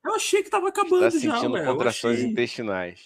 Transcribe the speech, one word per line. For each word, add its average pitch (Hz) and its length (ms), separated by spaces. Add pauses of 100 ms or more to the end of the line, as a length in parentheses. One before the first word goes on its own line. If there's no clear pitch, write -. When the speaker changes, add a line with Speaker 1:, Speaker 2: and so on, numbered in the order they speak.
Speaker 1:
não. 339 80
Eu 440 40
achei 392 260
que - 80
tava 392 200
Speaker 2:
está 392 120
Speaker 1:
acabando 359 380
já, 277 160
Speaker 2:
sentindo - 180
Speaker 1:
ué, - 140
eu - 60
Speaker 2:
contrações 117 440
Speaker 1:
achei. 123 140
Speaker 2:
intestinais. 107 760